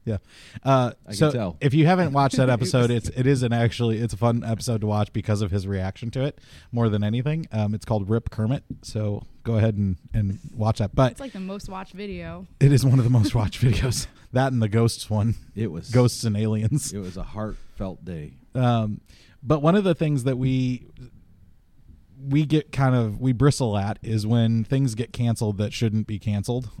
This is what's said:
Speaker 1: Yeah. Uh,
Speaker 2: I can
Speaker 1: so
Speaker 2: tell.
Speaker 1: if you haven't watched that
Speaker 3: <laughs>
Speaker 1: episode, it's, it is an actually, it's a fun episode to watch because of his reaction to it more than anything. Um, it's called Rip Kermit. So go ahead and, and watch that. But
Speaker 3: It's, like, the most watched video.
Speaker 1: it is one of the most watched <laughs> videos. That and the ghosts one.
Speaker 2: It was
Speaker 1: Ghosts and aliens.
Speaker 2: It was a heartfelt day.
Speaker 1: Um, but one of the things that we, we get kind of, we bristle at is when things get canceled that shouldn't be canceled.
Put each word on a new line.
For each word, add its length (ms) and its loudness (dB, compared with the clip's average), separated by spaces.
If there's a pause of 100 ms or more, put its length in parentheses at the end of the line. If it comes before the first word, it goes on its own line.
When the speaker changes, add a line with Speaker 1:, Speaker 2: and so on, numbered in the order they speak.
Speaker 1:
Yeah. 140 -4 (440)
Uh, 300 2 (140)
Speaker 2:
I 40 -20
can 60 -8
Speaker 1:
so 160 4
Speaker 2:
tell. 280 -4
Speaker 1:
if 140 2
you 120 6
haven't 260 4
watched 240 2
that 140 4
Speaker 3:
<laughs> 80 4
Speaker 1:
episode, 320 2
it's, 200 -2
it 160 0
is 160 4
an 100 0
actually, 460 0
it's 140 -2
a 40 -8
fun 280 2
episode 380 -2
to 40 -2
watch 260 0
because 300 -2
of 80 -2
his 160 -2
reaction 460 -6
to 120 -2
it 140 -6 (340)
more 160 2
than 160 0
anything. 480 -2
Um, 220 -2
it's 100 -8
called 260 -2
Rip 200 0
Kermit. 340 -2 (180)
So 420 -6 (180)
go 140 0
ahead 200 4
and, 200 0 (160)
and 260 0 (160)
watch 240 0
that. 160 -2
But 180 2
Speaker 3:
It's, 80 -16
like, 120 -12
the 80 -10
most 280 -10
watched 260 -12
video. 520 -12 (140)
Speaker 1:
it 120 8
is 120 4
one 140 6
of 60 4
the 60 2
most 240 4
watched 280 0
<laughs> 20 2
videos. 420 0 (260)
That 200 0
and 100 0
the 60 2
ghosts 400 2
one. 280 0 (180)
Speaker 2:
It 160 -4
was 200 -10
Speaker 1:
Ghosts 340 4
and 120 0
aliens. 560 -2
Speaker 2:
It 60 -8
was 180 -10
a 60 -10
heartfelt 840 -10
day. 300 -10 (200)
Speaker 1:
Um, 460 0 (420)
but 200 0
one 140 4
of 80 2
the 100 2
things 300 0
that 120 0
we, 500 -2 (1300)
we 240 2
get 280 0
kind 240 2
of, 240 -2
we 120 0
bristle 460 2
at 240 -4
is 240 -2
when 380 2
things 320 0
get 160 -6
canceled 460 -2
that 140 -2
shouldn't 360 -2
be 100 -6
canceled. 500 -4 (120)